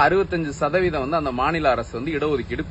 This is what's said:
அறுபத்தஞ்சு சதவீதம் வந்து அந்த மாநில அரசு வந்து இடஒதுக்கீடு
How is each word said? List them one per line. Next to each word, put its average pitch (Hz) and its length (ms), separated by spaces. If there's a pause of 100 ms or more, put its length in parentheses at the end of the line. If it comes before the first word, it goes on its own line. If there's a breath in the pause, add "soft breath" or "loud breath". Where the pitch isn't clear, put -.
அறுபத்தஞ்சு 175 400
சதவீதம் 156 520
வந்து 139 140
அந்த 147 160
மாநில 147 380
அரசு 117 340
வந்து 156 80
இடஒதுக்கீடு 143 580